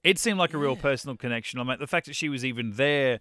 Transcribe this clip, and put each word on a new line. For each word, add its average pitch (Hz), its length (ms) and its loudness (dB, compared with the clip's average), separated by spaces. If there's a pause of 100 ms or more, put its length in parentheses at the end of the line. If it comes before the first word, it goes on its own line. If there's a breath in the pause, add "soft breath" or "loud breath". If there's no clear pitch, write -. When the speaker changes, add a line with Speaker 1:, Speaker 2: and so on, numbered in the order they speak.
Speaker 1:
it 180 140 6
seemed 208 200 0
like 170 160 2
a 156 40 -2
real 143 180 2
Speaker 2:
Yeah. - 60 -10
Speaker 1:
personal 135 340 -2
connection. 120 420 -6
I'm 123 80 -4
like, 127 120 -2
the 143 80 -8
fact 170 200 -2
that 143 80 -12
she 156 140 -4
was 131 160 -4
even 120 280 -4
there, 135 480 4